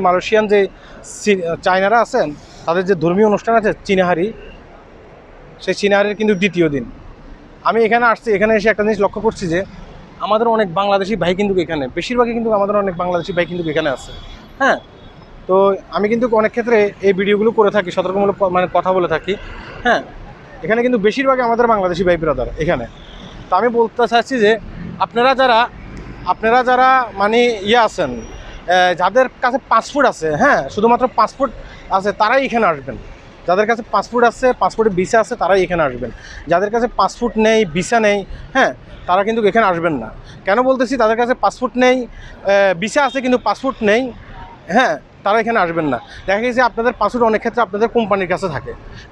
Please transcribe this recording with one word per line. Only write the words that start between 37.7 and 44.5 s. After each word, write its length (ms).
ভিসা 320
নেই, 120
হ্যাঁ, 180
তারা 180
কিন্তু 140
এখানে 220
আসবেন 300
না। 60
কেন 120
বলতেছি 340
তাদের 180
কাছে 140
পাসপোর্ট 280
নেই, 120
এ, 20
ভিসা 260
আছে 160
কিন্তু 220
পাসপোর্ট 300
নেই, 140